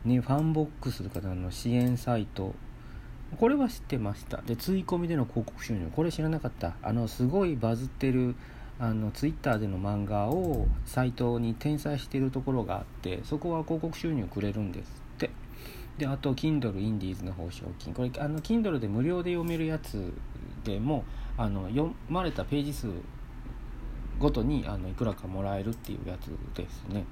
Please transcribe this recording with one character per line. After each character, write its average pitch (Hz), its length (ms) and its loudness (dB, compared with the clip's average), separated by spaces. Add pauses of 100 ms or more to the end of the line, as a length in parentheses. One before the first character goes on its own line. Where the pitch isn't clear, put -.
ね、 123 160 6
フ 117 80 -4
ァ 139 120 4
ン 160 120 4
ボ 156 140 4
ッ - 20 -8 (120)
ク 127 100 -2
ス - 120 -6
と 120 180 -4
か 92 140 -2
の 90 160 -2
支 120 220 0
援 123 240 6
サ 120 200 2
イ 107 100 2
ト、 95 280 -4 (840)
こ 226 100 8
れ 285 80 6
は 269 120 4
知 - 100 -4
っ - 40 -10
て 135 160 -2
ま 104 160 0
し - 120 -10
た。 - 160 -6
で、 117 140 0
追 185 280 0
込 180 140 0
み 175 100 0
で 165 80 2
の 127 100 4
広 117 220 -2
告 - 140 -10
収 113 120 -2
入、 85 200 -2
こ 151 100 2
れ 170 80 2
知 156 100 -2
ら 156 60 2
な 160 100 2
か 123 100 -2
っ - 40 0
た。 85 300 -2
あ 107 100 0
の、 113 160 2
す 123 180 2
ご 190 200 6
い 151 100 2
バ 113 180 4
ズ 127 120 -2
っ - 20 -4
て 135 220 2
る、 123 260 4 (420)
あ 113 160 2
の、 107 160 0
Twitter 143 480 2
で 107 80 0
の 95 120 0
漫 101 260 0
画 104 240 2
を 160 380 2 (200)
サ 127 180 2
イ 127 80 2
ト 120 260 2
に 117 120 2
転 147 280 2
載 147 200 0
し - 80 -6
て 139 120 -2
る 131 120 4
と 131 100 0
こ 135 120 0
ろ 120 120 4
が 92 120 0
あ 101 60 -4
っ - 20 -6 (180)
て、 92 220 -2
そ 156 140 0
こ 170 120 0
は 160 140 0
広 160 180 0
告 165 160 -4
収 165 160 0
入 113 100 2
く 98 160 -2
れ 101 120 2
る 107 80 0
ん 98 100 0
で 92 140 -6
す - 180 -12 (140)
っ - 20 -14
て。 - 120 0 (680)
で、 147 80 0
あ 135 100 0
と、 135 160 2
Kindle 127 480 2
イ 107 100 2
ン 107 80 2
デ 90 80 -2
ィ 92 40 0
ー 92 60 -4
ズ 90 80 -6
の 92 80 -4
報 87 180 -6
奨 - 160 -10 (120)
金。 - 140 -8
こ 127 100 -2
れ、 123 160 0
あ 147 100 0
の、 156 100 0
Kindle 208 400 2
で 110 80 0
無 107 160 2
料 175 220 2
で 180 80 0
読 170 140 0
め 170 120 0
る 160 80 2
や 160 140 0
つ 92 340 -4 (500)
で 101 140 0
も、 131 260 2 (320)
あ 110 140 2
の、 95 180 0
読 147 220 2 (180)
ま 180 140 2
れ 165 80 2
た - 140 -2
ペ 143 160 2
ー 143 40 0
ジ 147 80 -2
数 127 160 -4 (1300)
ご 143 100 8
と 117 140 2
に、 135 220 2
あ 101 120 -2
の、 92 100 -4
い 98 40 -4
く 117 120 -2
ら 107 80 2
か - 140 -6
も 92 160 -4
ら 98 160 0
え 98 60 -2
る 113 60 0
っ 113 40 -4
て - 180 -8
い - 100 -6
う - 60 -6
や - 100 -6
つ - 100 -8 (280)
で 90 140 -4
す - 180 -8
ね。 98 240 -2